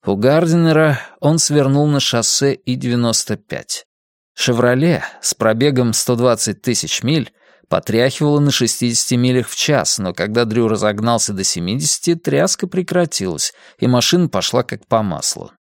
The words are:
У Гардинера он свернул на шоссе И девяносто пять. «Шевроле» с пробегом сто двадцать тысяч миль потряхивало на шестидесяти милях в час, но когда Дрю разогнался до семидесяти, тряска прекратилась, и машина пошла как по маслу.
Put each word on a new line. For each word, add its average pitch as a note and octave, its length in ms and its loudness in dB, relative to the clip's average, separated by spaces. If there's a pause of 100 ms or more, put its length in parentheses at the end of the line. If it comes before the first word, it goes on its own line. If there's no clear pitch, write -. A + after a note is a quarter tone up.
У G2 100 0
Гардинера D#3 840 4 (200)
он D3+ 200 2
свернул D3 480 2
на C#3+ 120 2
шоссе C3 540 0
И - 220 -4
девяносто A#2+ 640 -2
пять. - 480 -10 (480)
«Шевроле» B2+ 720 2 (180)
с - 120 -4
пробегом A#2+ 600 0
сто - 220 0
двадцать A#2 460 0
тысяч - 420 -4
миль C3+ 280 -2 (380)
потряхивало C3+ 680 0
на C#3+ 120 2
шестидесяти A#2+ 640 -2
милях B2 320 2
в - 80 -12
час, - 420 0
но F#2 160 -4
когда A2 320 0
Дрю A2+ 220 2
разогнался G#2+ 680 0
до F#2+ 100 -6
семидесяти, C#3 720 -2
тряска D3 520 -2
прекратилась, F3 840 -4 (260)
и A#2+ 80 2
машина B2 420 2
пошла A#2 340 0
как - 240 -10
по A2+ 160 2
маслу. - 480 -6 (120)